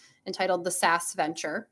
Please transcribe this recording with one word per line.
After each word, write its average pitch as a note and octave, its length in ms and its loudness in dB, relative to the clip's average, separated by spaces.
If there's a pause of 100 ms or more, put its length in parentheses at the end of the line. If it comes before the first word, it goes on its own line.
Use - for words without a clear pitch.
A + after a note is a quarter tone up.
(260)
entitled F#3 360 0
The F3+ 80 -2
SaaS E3+ 440 2
Venture. D#3+ 580 -4